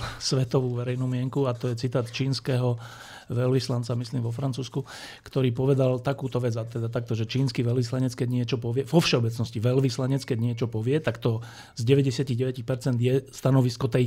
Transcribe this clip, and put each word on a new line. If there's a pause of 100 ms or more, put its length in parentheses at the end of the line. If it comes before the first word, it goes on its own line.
(120)
<laughs>
svetovú
verejnú
mienku,
a
to
je
citát
čínskeho (560)
veľvyslanca,
myslím,
vo
Francúzsku, (420)
ktorý
povedal
takúto
vec,
a
teda
takto,
že
čínsky
veľvyslanec,
keď
niečo
povie,
vo
všeobecnosti
veľvyslanec,
keď
niečo
povie,
tak
to (320)
z
deväťdesiatich
deväť
percent
je
stanovisko
tej